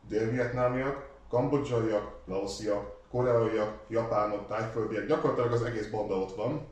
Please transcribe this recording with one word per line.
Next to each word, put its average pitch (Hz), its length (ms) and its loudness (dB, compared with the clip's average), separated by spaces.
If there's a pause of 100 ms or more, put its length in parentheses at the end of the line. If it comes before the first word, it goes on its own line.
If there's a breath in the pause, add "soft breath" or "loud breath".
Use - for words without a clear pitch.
dél-vietnámiak, 123 1000 0 (200)
kambodzsaiak, 120 800 2 (140)
laosziak, 98 760 -4 (120)
koreaiak, 113 640 2 (100)
japánok, 107 600 0
tájföldiek, 107 580 -2
gyakorlatilag 127 460 2
az 117 120 2
egész 110 260 -2
banda 104 260 -2
ott 95 200 -2
van. 123 360 -2